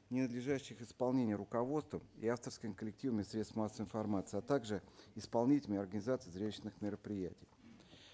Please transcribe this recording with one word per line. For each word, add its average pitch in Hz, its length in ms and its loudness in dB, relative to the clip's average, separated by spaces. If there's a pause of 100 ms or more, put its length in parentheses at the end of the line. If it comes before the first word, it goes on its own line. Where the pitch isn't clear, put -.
ненадлежащих 123 720 0
исполнения 123 540 4
руководством 120 640 0 (160)
и 110 100 0
авторскими 117 460 -2
коллективами 110 500 0
средств 107 320 -4
массовой 110 300 0
информации, 104 520 0
а 101 40 0
также 110 400 0 (340)
исполнителями 117 640 4
организации 101 520 -2
зрелищных 101 520 -6
мероприятий. 101 680 -4 (680)